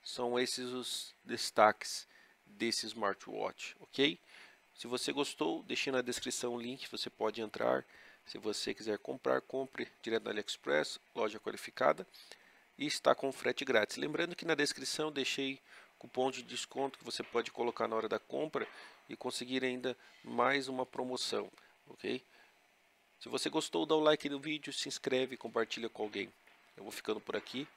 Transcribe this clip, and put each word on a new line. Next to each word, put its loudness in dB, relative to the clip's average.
São 0
esses -2
os -6
destaques 4
desse -2
smartwatch, -4
ok? 2
Se -14
você -2
gostou, -2
deixei -2
na 2
descrição -2
o -6
link, -8
você -6
pode -2
entrar. 2
Se -12
você -2
quiser -2
comprar, 2
compre -6
direto 0
na -4
AliExpress, 0
loja -2
qualificada. 2
E -2
está 4
com -2
frete -2
grátis. 4
Lembrando -2
que -10
na 2
descrição -2
eu -2
deixei -2
cupom 0
de -8
desconto -6
que -20
você -6
pode 0
colocar 0
na 0
hora 0
da 0
compra -4
e -10
conseguir -2
ainda -2
mais 4
uma -2
promoção, -2
ok? -6
Se -14
você -2
gostou, 0
dá 10
o 6
like 4
no -4
vídeo, -6
se -4
inscreve 0
e -14
compartilha -2
com -4
alguém. -6
Eu -14
vou -10
ficando -4
por -8
aqui. -6